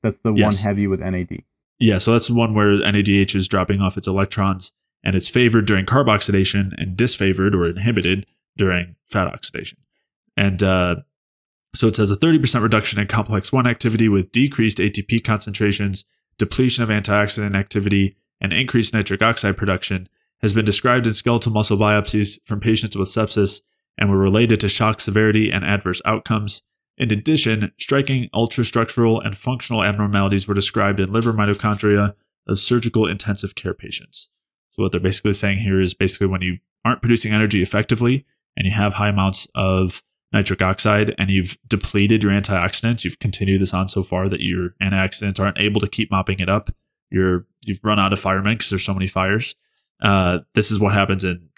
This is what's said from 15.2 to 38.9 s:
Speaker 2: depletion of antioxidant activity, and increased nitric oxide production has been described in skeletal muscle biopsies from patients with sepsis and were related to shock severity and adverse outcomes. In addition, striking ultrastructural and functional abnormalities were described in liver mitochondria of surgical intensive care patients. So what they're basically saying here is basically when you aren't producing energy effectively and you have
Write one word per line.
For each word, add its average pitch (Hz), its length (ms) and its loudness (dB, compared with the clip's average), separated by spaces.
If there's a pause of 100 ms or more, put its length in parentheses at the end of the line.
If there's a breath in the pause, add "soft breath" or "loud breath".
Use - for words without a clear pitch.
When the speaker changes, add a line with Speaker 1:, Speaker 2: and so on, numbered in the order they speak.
Speaker 2:
depletion 120 460 0
of 110 40 -4
antioxidant 104 680 0
activity, 98 600 0 (240)
and 95 120 -4
increased 113 420 0
nitric 98 280 -2
oxide 107 340 0
production 95 520 -4 (320)
has 104 120 0
been 110 120 2
described 120 440 2
in 110 40 0
skeletal 117 380 0
muscle 107 260 0
biopsies 104 680 0
from 104 160 -6
patients 110 360 0
with 95 120 -2
sepsis 104 540 0 (360)
and 101 100 0
were 98 100 2
related 104 420 4
to 101 80 0
shock 107 320 -2
severity 107 500 2
and 95 140 -4
adverse 92 400 -2
outcomes. 107 580 -4 (340)
In 120 140 -2
addition, 110 640 0
striking 135 560 0
ultrastructural 113 920 0
and 101 100 -6
functional 123 460 -4
abnormalities 101 640 0
were 104 80 -2
described 98 460 0
in 95 120 -2
liver 113 200 0
mitochondria 104 840 2 (320)
of 101 140 -2
surgical 113 480 0
intensive 98 480 -6
care - 180 -8
patients. - 540 -14 (420)
So 101 140 -4
what 95 80 0
they're 90 80 -2
basically 95 320 0
saying 98 260 0
here 98 220 2
is 90 120 2
basically 98 360 -2
when 92 140 -2
you 90 160 -4 (260)
aren't 123 160 -2
producing 117 320 0
energy 107 320 2
effectively 120 600 0 (320)
and - 80 -2
you 95 80 0
have 104 220 0